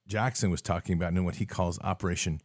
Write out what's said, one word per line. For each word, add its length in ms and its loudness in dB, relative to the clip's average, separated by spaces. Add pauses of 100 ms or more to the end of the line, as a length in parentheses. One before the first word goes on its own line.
Jackson 440 0
was 120 0
talking 320 0
about 180 2
and 120 2
what 120 0
he 100 -2
calls 340 -2
Operation 640 -2